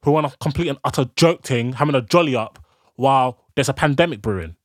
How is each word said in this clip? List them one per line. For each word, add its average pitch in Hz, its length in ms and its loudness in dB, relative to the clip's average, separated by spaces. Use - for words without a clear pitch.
who 143 100 2
want 151 180 0
to - 80 -20
complete 165 300 -4
an 143 160 -6
utter 135 220 0
joke - 260 2
thing, 123 320 -4
having 143 200 0
a 131 60 2
jolly 147 360 0
up - 280 -8
while 131 440 0
there's 139 120 0
a 135 60 -2
pandemic 147 480 0
brewing. 87 420 -6